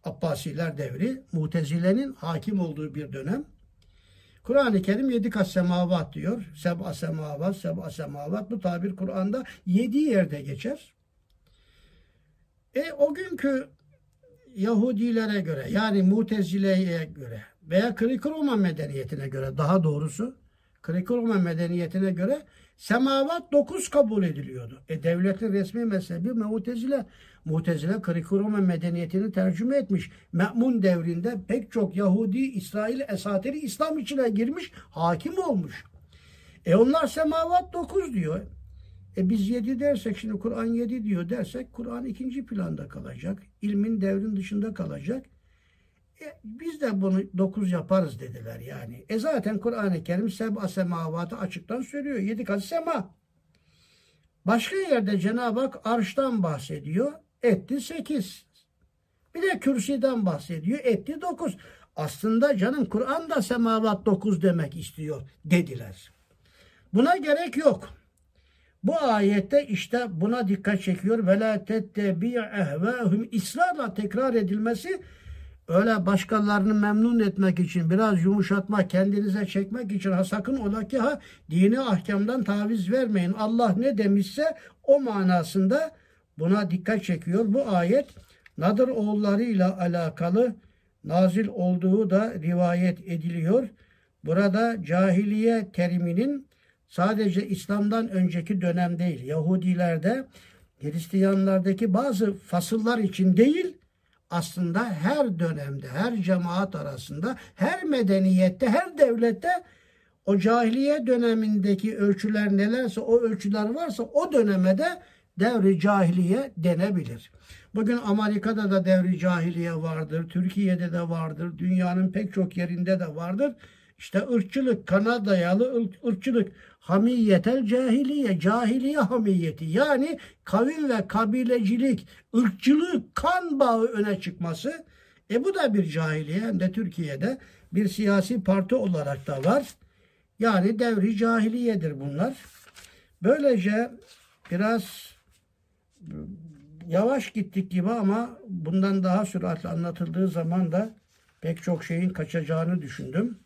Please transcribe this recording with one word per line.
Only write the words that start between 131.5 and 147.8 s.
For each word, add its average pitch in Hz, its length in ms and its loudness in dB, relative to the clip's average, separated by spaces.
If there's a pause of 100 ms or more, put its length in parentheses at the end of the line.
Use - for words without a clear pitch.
ırkçılık, 262 800 2
kan 339 440 0
bağı 233 260 4
öne 208 360 -2
çıkması. 175 640 -8 (460)
E, 240 120 0
bu 381 120 -2
da 285 180 2
bir 185 160 2
cahiliye, 156 500 -2
hem 220 200 -2
de 185 120 2
Türkiye'de 175 640 -4 (360)
bir 196 140 2
siyasi 202 560 0
parti 190 320 2
olarak 160 520 -2
da 135 160 -4
var. 233 240 2 (720)
Yani 208 400 2
devri 220 380 2
cahiliyedir 220 840 0
bunlar. 147 340 -2 (880)
Böylece 233 680 4 (600)
biraz 208 640 -2 (1700)
yavaş 220 440 2
gittik 190 400 -4
gibi 180 180 0